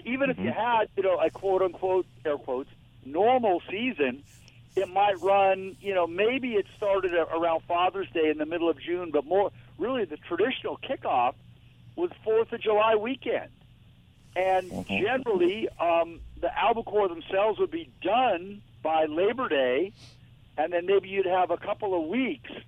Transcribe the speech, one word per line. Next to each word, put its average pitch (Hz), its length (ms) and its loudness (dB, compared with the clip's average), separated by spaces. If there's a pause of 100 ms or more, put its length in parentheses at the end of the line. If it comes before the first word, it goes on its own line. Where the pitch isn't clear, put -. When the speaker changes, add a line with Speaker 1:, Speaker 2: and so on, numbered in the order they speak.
Speaker 1:
even 262 260 -2
if 240 80 -6
you 185 120 -4
Speaker 2:
Mm-hmm. 175 100 -4 (180)
Speaker 1:
had, 214 180 0
you 190 60 0
know, 180 160 2
a 160 100 2
quote-unquote, 185 800 0 (180)
air 147 140 0
quotes, 135 320 -6 (340)
normal 196 640 2
season, 165 540 -2 (540)
it 185 120 0
might 190 320 2
run, 190 600 2
you 196 120 -4
know, 180 140 2
maybe 233 460 0
it 202 140 0 (100)
started 190 380 0
a-, 165 80 4 (140)
around 165 300 0
Father's 180 460 0
Day 156 180 2
in 151 80 -2
the 151 80 -2
middle 165 240 0
of 151 100 -4
June, 175 300 -6
but 143 160 0
more, 185 240 2 (260)
really 226 280 -4
the 151 140 -8
traditional 202 600 -4
kickoff 139 560 -2 (640)
was - 140 -4 (120)
fourth 220 300 0
of 233 80 -8
July 214 340 4
weekend. 220 560 -4 (840)
And 185 340 0
Speaker 2:
Mm-hmm. 190 320 -4
Speaker 1:
generally, 214 640 0 (120)
um, 170 400 0 (200)
the 170 160 -4
albacore 208 520 0
themselves 180 500 -2
would 185 140 0
be 160 180 -8 (120)
done 202 600 0 (220)
by 156 220 2
Labor 175 420 0
Day, 139 440 2 (640)
and 160 160 -2
then 175 140 -2
maybe 190 220 2
you'd 190 180 0
have 180 240 2
a 175 80 2
couple 196 420 -2
of 156 80 -4
weeks, 226 420 -4 (180)